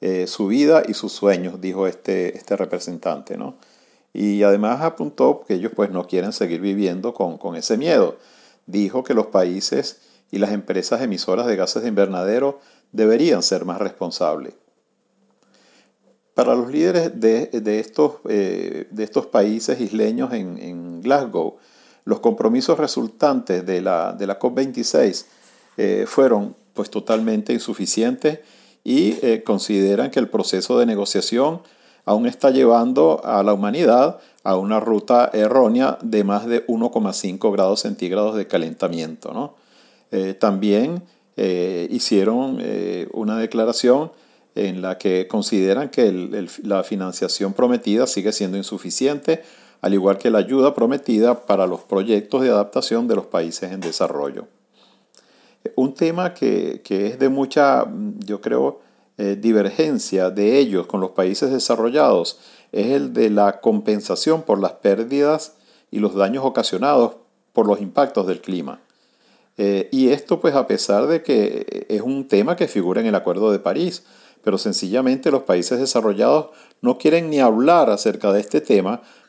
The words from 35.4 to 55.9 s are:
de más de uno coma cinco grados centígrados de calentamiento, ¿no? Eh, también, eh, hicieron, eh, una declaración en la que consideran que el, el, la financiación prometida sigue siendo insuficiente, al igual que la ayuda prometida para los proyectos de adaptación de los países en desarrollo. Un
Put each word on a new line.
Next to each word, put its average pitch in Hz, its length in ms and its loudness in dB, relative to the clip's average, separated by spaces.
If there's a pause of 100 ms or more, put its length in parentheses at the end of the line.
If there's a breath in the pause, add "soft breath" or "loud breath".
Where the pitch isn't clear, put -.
de 107 240 0
más 104 220 -2
de 117 200 -2
uno 117 240 -2
coma 104 220 -2
cinco 98 400 -2
grados 98 280 2
centígrados 104 560 -4
de 98 100 -4
calentamiento, 82 880 -6
¿no? 139 200 -10 (560 soft breath)
Eh, 95 220 -4
también, 107 720 0 (340 soft breath)
eh, 90 540 -2
hicieron, 123 720 0
eh, 92 520 -6
una 110 260 -4
declaración 117 720 2 (440 soft breath)
en 92 260 -4
la 92 160 -4
que 92 300 0
consideran 104 600 0
que - 180 4
el, 90 260 -4
el, - 160 -8 (140)
la 98 180 0
financiación 98 720 -4
prometida 120 540 0
sigue 101 260 -2
siendo 95 240 -4
insuficiente, 139 840 -4 (380 loud breath)
al 98 140 0
igual 95 240 4
que - 120 0
la 110 80 4
ayuda 131 360 2
prometida 117 720 0
para 98 200 2
los 87 160 -4
proyectos 104 600 0
de 131 60 2
adaptación 117 580 0
de 117 80 0
los 98 120 -2
países 82 440 -4
en 95 100 -10
desarrollo. 73 680 -4 (1300 soft breath)
Un 135 180 0